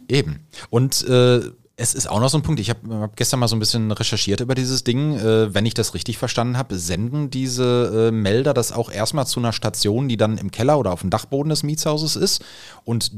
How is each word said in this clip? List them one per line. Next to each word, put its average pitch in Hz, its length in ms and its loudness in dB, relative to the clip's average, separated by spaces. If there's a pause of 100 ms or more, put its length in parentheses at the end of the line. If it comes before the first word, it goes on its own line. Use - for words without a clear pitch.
Eben. 143 320 0 (280)
Und, 131 400 0
äh, 123 320 6 (360)
es 117 180 -2
ist - 120 -4
auch - 140 0
noch 131 80 4
so 156 80 2
ein 147 60 2
Punkt, 147 180 0
ich 98 80 -2
hab, 117 80 -2 (140)
hab 107 260 -6
gestern 123 240 0
mal 117 80 2
so 117 80 0
ein 110 40 0
bisschen 110 320 0
recherchiert 98 480 -2
über 123 140 -2
dieses 131 300 -2
Ding. 139 320 0
Äh, 110 380 2
wenn 104 100 2
ich 117 80 0
das - 220 -2
richtig 101 240 -6
verstanden 123 400 -2
hab, 131 140 -6
senden 107 580 -2
diese, 123 800 2
äh, - 20 2
Melder 110 420 2
das 117 200 0
auch 113 180 -4
erstmal 120 360 -2
zu - 140 -4
einer 117 140 0
Station, 113 540 0
die 113 100 0
dann 107 180 2
im 95 140 -6
Keller 143 280 2
oder 101 140 0
auf 85 80 -6
dem 98 80 -2
Dachboden 139 400 0
des 151 140 0
Mietshauses 151 540 -2
ist. - 280 0 (400)
Und 113 340 -2